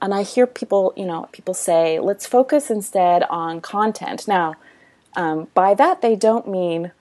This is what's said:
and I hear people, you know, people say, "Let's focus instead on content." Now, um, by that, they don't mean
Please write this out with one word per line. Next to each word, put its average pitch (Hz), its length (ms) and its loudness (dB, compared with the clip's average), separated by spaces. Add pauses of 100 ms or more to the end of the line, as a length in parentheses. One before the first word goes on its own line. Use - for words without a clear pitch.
and 196 120 -4
I 202 100 -2
hear 247 220 2
people, 202 520 0
you 196 80 -8
know, 165 260 -8
people - 220 -8
say, 165 460 2
"Let's 202 260 -2
focus 262 440 2
instead 180 540 2
on 165 380 -6
content." 202 680 -4
Now, 170 280 0 (600)
um, 160 380 -4
by 190 220 4
that, 339 260 4
they 226 160 2
don't 220 320 2
mean 175 520 -4